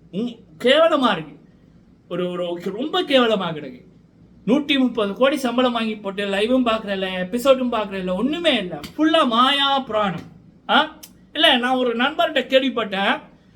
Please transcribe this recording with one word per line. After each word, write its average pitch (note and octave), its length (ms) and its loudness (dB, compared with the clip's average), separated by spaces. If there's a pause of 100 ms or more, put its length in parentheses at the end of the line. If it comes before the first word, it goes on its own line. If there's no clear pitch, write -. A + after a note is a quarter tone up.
(100)
உம், A#3 260 -6 (220)
கேவலமா C#4 540 4
இருக்கு. D#3 260 -6 (680)
ஒரு, F3+ 220 -4
ஒரு, F3 340 -4
ரொம்ப C#4+ 380 -2
கேவலமா A3 520 2
கிடக்கு. C#3+ 340 -12 (580)
நூத்தி C#4+ 320 2
முப்பது A#3 360 0
கோடி C4+ 220 2
சம்பளம் B3 360 0
வாங்கி A3+ 240 -2
போட்டு G3+ 300 -6
லைவும் A3+ 400 2
பார்க்கறதில்ல, G3+ 420 -2 (120)
எபிசோடும் B3 520 0
பார்க்கறதில்ல, G3 420 -4
ஒண்ணுமே D4 420 -2
இல்ல. F3+ 240 -6 (160)
ஃபுல்லா D#4+ 300 2
மாயா C#4 520 2
புராணம். G#3 420 -2 (480)
ஆ? C#4+ 300 0 (340)
இல்ல, D4+ 240 4
நான் B3 200 0
ஒரு B3 200 0
நண்பர்கிட்ட D4 500 0
கேள்விப்பட்டேன், A#3 760 0 (360)